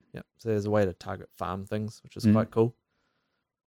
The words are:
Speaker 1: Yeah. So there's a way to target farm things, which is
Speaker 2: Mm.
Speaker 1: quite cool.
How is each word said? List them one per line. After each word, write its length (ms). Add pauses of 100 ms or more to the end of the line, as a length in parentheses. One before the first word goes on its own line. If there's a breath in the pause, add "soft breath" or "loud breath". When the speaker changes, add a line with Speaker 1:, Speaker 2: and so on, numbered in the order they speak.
(120)
Speaker 1:
Yeah. 100 (180)
So 100
there's 160
a 40
way 140
to 80
target 400
farm 340
things, 380
which 140
is 80
Speaker 2:
Mm. 80
Speaker 1:
quite 180
cool. 240 (920)